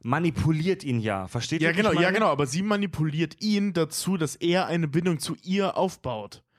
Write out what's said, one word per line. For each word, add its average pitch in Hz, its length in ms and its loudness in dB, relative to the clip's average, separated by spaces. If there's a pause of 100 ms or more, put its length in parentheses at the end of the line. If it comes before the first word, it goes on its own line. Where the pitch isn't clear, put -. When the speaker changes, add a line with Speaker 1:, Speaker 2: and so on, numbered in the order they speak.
Speaker 1:
manipuliert 156 840 0
ihn 123 160 0
ja. 98 260 -2
Versteht 139 360 -4
Speaker 2:
Ja, 165 80 4
Speaker 1:
ihr, 165 60 0
wie 202 40 2
ich 220 60 4
Speaker 2:
genau, 202 120 4
ja, 175 100 4
Speaker 1:
meine? 190 100 2
Speaker 2:
genau, 214 120 4
aber 143 160 2
sie 151 160 -2
manipuliert 165 800 -2
ihn 202 320 0
dazu, 170 460 0
dass 156 180 -2
er 175 300 2
eine 165 220 0
Bindung 170 320 0
zu - 220 -6
ihr 190 360 0
aufbaut. 123 640 -4 (160)